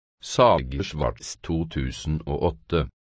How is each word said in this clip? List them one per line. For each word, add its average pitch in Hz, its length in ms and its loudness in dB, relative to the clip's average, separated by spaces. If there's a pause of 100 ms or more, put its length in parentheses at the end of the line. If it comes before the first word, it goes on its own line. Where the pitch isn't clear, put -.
(240)
Sager 69 600 4
Schwartz - 540 -4
to 82 260 -2
tusen 76 640 -4
og 73 260 0
åtte, 76 360 -2 (160)